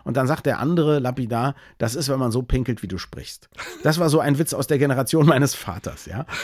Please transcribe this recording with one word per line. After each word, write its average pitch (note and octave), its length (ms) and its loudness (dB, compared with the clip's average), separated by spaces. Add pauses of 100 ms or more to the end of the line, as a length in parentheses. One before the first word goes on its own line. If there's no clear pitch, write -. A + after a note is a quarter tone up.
Und C3 140 -4
dann C3 80 2
sagt D3+ 180 -2
der C3+ 160 0
andere D3+ 380 2
lapidar, B2 560 -2 (240)
„Das A#2 160 -2
ist, C#3 160 -4
wenn C3+ 80 0
man B2 140 0
so B2+ 100 0
pinkelt, B2 400 0
wie G2 60 -8
du F2+ 100 -6
sprichst.“ - 500 -14 (340)
Das D#3 160 2
war E3+ 120 2
so D3+ 100 4
ein C#3+ 180 2
Witz D#3+ 140 0
aus C#3 140 -2
der D3 120 2
Generation C#3 460 2
meines C#3 300 6
Vaters, - 500 -10
ja. G2 220 -8 (180)